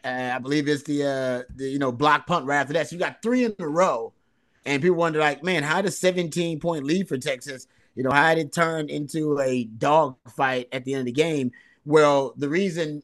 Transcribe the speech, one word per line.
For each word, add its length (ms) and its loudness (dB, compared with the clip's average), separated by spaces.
Uh, 320 -4
I 40 -4
believe 300 0
it's 160 0
the, 200 -2
uh, 520 -2
the, 120 -6
you 100 -4
know, 140 0
block 340 2
punt 200 -2
right 100 0
after 160 -2
that. 160 0
So 80 -12
you 40 -4
got 220 -6
three 220 2
in 140 -2
a 100 -6
row. 440 0
And 160 0
people 160 4
wonder, 220 0
like, 240 2
"Man, 220 0
how 180 0
did 60 0
a 20 -4
seventeen 680 -2
point 240 -4
lead 240 0
for 100 -4
Texas, 480 -8
you 80 -2
know, 80 0
how 200 6
did 140 0
it 60 -14
turn 360 0
into 520 -2
a 240 0
dog 520 2
fight 340 -2
at 140 -8
the 100 -4
end 60 -2
of 60 -4
the 60 -4
game?" 380 0
Well, 520 4
the 120 -4
reason 560 -2